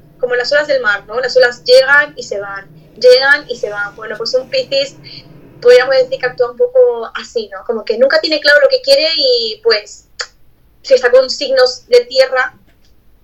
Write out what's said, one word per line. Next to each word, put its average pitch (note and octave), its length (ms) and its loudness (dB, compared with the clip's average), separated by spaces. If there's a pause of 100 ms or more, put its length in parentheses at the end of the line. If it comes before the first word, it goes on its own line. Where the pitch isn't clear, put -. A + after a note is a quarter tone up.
(180)
como B3 160 -4
las B3 160 -4
olas D4 160 0
del C#4 140 -2
mar, G#3 260 -4
¿no? A3 140 -8
Las C4 160 -4
olas C4 280 0
llegan C#4 520 2
y A#3+ 60 -16
se G3+ 180 -8
van, G3 260 -14 (320)
llegan C4+ 520 4
y A3+ 60 -8
se G#3+ 120 -8
van. G#3 280 -8
Bueno, G#3+ 200 -14
pues A3+ 180 -10
un B3+ 140 -2
Piscis, C4+ 480 -4 (640)
podríamos B3 340 4
decir C4 240 0
que - 80 -10
actúa B3 240 -4
un B3 60 -18
poco A#3+ 580 0
así, A3+ 380 -10
¿no? C#4+ 140 -16
Como A3+ 180 -8
que A3 140 -4
nunca C#4 220 2
tiene D#4 200 -4
claro D4 220 4
lo C4+ 80 4
que C4+ 100 0
quiere B4+ 360 2
y, B3 460 -2
pues, G#3+ 440 -4 (760)
si C#5 120 0
está B4+ 160 0
con B4+ 180 4
signos B4+ 600 -2
de B3 180 4
tierra, C4 480 -2 (680)